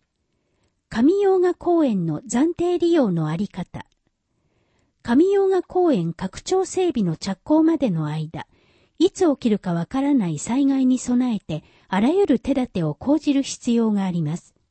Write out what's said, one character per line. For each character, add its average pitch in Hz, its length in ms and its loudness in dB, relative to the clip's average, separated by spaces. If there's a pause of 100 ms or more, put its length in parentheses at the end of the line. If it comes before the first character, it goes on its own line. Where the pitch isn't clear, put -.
(880)
上 294 320 2
用 381 180 4
賀 359 160 2
公 339 300 0
園 196 220 0
の 151 160 -4
暫 302 320 0
定 349 240 -2
利 339 140 2
用 269 200 2
の 165 140 -2
あ 156 100 -4
り 196 120 -6
方。 - 360 -12 (1200)
上 294 280 2
用 392 180 2
賀 381 140 0
公 359 300 0
園 170 220 -2
拡 - 260 -10
張 381 240 -2
整 359 280 -2
備 220 120 -2
の 165 120 -2
着 - 260 -8
工 311 200 2
ま 320 140 2
で 254 140 0
の 156 160 -2
間、 156 400 -8 (520)
い 349 120 4
つ 359 220 0
起 247 40 0
き 233 140 -2
る 208 80 0
か 175 160 -4
わ 170 100 -2
か 269 160 -6
ら 285 140 0
な 208 140 0
い 151 100 -4
災 262 260 -2
害 269 220 2
に 254 120 2
備 247 360 0
え 196 60 -4
て、 156 240 -8 (240)
あ 190 120 0
ら 226 80 2
ゆ 392 180 2
る 247 120 2
手 269 160 -2
立 254 200 -4
て 180 100 -2
を 151 100 -2
講 294 240 0
じ 285 160 -2
る 269 80 0
必 - 300 -4
要 233 180 2
が 202 140 -2
あ 190 60 -2
り 170 120 -2
ま 156 160 -4
す。 - 160 -20 (160)